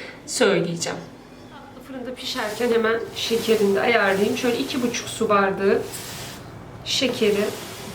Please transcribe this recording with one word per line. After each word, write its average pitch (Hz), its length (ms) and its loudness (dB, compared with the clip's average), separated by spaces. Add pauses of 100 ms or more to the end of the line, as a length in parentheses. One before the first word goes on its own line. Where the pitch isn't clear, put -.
(260)
söyleyeceğim. 170 720 0 (880)
Fırında 254 280 -10
pişerken 233 580 -2
hemen 226 280 2 (160)
şekerini 208 580 2
de 190 60 2
ayarlayayım. 208 560 4
Şöyle - 220 2
iki 269 240 -2
buçuk - 260 -2
su 208 200 -2
bardağı 202 540 4 (1040)
şekeri 214 600 2 (500)